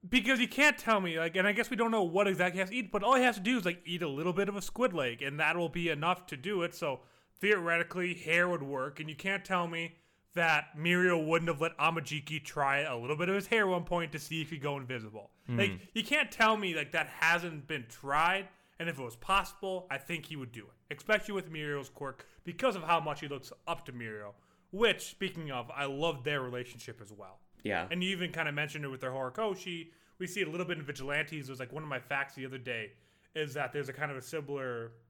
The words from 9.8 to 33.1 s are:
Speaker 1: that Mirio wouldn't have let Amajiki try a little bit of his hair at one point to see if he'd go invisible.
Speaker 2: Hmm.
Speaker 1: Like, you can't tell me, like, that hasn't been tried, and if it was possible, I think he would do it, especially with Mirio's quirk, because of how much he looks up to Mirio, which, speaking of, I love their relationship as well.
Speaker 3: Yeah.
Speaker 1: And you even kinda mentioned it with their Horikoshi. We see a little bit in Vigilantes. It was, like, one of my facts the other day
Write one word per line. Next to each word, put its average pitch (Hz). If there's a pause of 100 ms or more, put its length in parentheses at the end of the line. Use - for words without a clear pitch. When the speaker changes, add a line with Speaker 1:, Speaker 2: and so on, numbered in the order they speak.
Speaker 1:
that 160
Mirio 175
wouldn't 165
have 151
let 165
Amajiki 151
try 139
a 143
little 123
bit 175
of 190
his 196
hair 226
at 196
one 180
point 170
to 156
see 160
if 151
he'd 156
go 143
invisible. 110 (160)
Speaker 2:
Hmm. 120
Speaker 1:
Like, 202 (220)
you 226
can't 294
tell 220
me, 190
like, 151
that 156
hasn't 165
been 135
tried, 170 (320)
and 165
if 151
it 139
was 117
possible, 190
I 139
think 160
he 156
would 127
do 110 (240)
it, 147
especially 208
with 175
Mirio's 143
quirk, - (180)
because 196
of 170
how 165
much 147
he 151
looks 135 (140)
up 160
to 135
Mirio, 107 (360)
which, 202
speaking 170
of, 123
I 139
love 143
their 143
relationship 123
as 104
well. 98 (220)
Speaker 3:
Yeah. 165
Speaker 1:
And 180
you 185
even 175
kinda 151
mentioned 147
it 139
with 131
their 131
Horikoshi. 165 (300)
We 185
see 190
a 165
little 175
bit 175
in 151
Vigilantes. 143
It -
was, 131
like, 127
one 151
of 156
my 135
facts 139
the 131
other 131
day 117 (420)